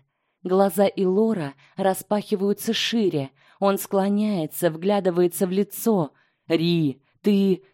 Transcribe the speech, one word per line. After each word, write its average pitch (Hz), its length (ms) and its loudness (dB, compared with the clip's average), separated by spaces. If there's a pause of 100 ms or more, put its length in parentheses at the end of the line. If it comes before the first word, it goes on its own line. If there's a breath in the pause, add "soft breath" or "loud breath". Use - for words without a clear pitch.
(420)
Глаза 196 460 2
Илора 196 640 0 (240 soft breath)
распахиваются 202 960 -2
шире. 175 560 0 (300 soft breath)
Он 196 180 2
склоняется, 196 920 -2
вглядывается 180 720 0
в 180 60 -6
лицо. 196 600 -2 (360)
«Ри, 165 560 0 (180)
ты, 196 420 2 (100)